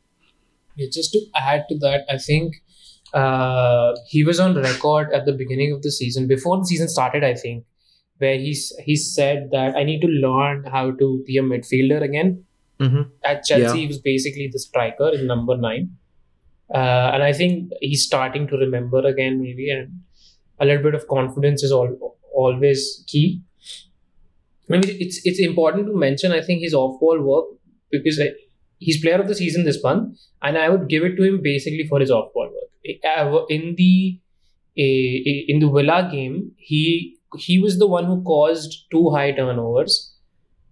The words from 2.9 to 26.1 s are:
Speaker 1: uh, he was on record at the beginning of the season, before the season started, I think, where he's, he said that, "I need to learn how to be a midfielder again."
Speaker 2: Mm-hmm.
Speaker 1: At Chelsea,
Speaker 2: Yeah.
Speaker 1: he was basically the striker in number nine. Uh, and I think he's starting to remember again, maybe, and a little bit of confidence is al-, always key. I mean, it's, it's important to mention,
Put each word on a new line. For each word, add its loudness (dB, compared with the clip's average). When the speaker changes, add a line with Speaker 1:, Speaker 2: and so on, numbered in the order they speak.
Speaker 1:
uh, 2
he 2
was 2
on 4
record 0
at 0
the 0
beginning -2
of -8
the -4
season, -4
before 0
the -2
season 0
started, -2
I 2
think, -10
where 0
he's, -6
he 0
said -2
that, 0
"I 0
need -2
to 2
learn 0
how -2
to 0
be -2
a 2
midfielder 0
again." -2
Speaker 2:
Mm-hmm. 2
Speaker 1:
At -2
Chelsea, 4
Speaker 2:
Yeah. 2
Speaker 1:
he -2
was -8
basically -2
the -8
striker -2
in -2
number 0
nine. -4
Uh, 2
and 0
I 2
think -2
he's -2
starting -2
to -4
remember 0
again, 0
maybe, -8
and -8
a 2
little 2
bit 2
of -6
confidence 0
is 2
al-, 0
always 0
key. 0
I 2
mean, 6
it's, -6
it's -2
important 2
to -4
mention, 0